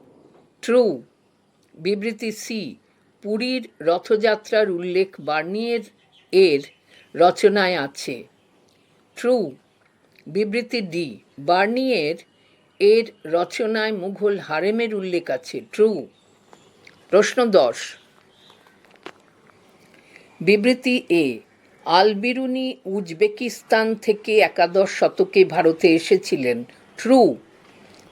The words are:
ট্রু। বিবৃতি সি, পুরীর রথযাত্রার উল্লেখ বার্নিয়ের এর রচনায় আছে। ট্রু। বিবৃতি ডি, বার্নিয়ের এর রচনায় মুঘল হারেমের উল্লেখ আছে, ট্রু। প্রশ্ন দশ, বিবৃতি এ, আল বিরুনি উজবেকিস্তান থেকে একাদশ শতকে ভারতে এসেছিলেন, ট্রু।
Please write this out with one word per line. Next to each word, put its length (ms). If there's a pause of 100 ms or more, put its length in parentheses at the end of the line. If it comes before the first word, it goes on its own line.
(640)
ট্রু। 400 (720)
বিবৃতি 580
সি, 440 (460)
পুরীর 460 (120)
রথযাত্রার 920
উল্লেখ 500
বার্নিয়ের 600 (520)
এর 300 (520)
রচনায় 640
আছে। 460 (920)
ট্রু। 360 (720)
বিবৃতি 540
ডি, 280 (300)
বার্নিয়ের 800 (640)
এর 240 (200)
রচনায় 680
মুঘল 460
হারেমের 560
উল্লেখ 360
আছে, 260 (160)
ট্রু। 180 (1160)
প্রশ্ন 380
দশ, 320 (2500)
বিবৃতি 560 (140)
এ, 140 (600)
আল 280
বিরুনি 520 (200)
উজবেকিস্তান 1080
থেকে 460
একাদশ 500
শতকে 540
ভারতে 500
এসেছিলেন, 640 (400)
ট্রু। 220 (920)